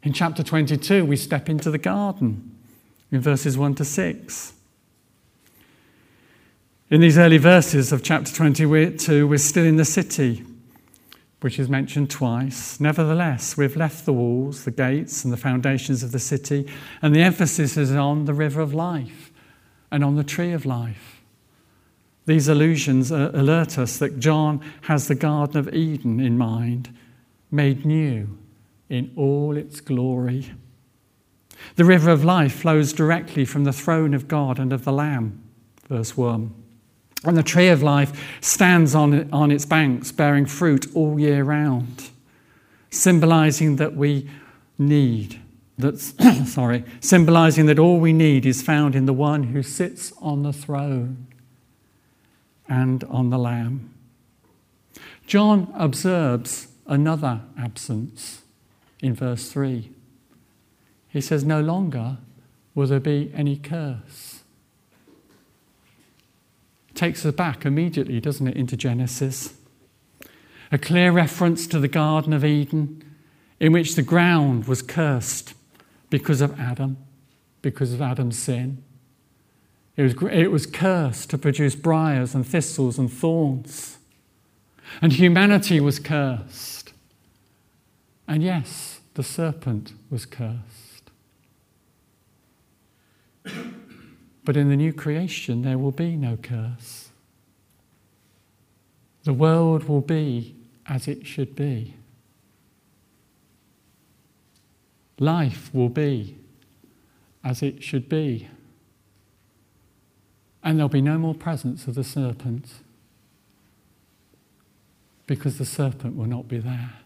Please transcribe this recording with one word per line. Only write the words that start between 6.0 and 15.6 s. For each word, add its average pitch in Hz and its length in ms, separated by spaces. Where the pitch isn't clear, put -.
In 156 120
these 165 160
early 170 200
verses 151 540
of 135 120
chapter - 300
twenty-two, 156 920
we're 147 100
still 165 280
in 160 120
the 160 80
city, 135 600
which - 160
is 131 120
mentioned 139 400
twice. 127 720
Nevertheless, 156 760
we've 139 220
left 156 280
the 151 80
walls, 127 520
the 123 60
gates, 135 520
and 127 80
the 120 60
foundations 127 640